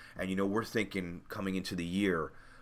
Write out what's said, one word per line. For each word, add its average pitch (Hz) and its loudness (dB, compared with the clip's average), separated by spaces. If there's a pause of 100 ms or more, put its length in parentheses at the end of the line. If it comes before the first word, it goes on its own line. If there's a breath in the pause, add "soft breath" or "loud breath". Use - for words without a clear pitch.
(180 loud breath)
And, 92 -2
you 95 2
know, 98 4
we're 104 2
thinking 95 -2
coming 95 -2
into 92 -2
the 85 0
year, 87 4 (300 loud breath)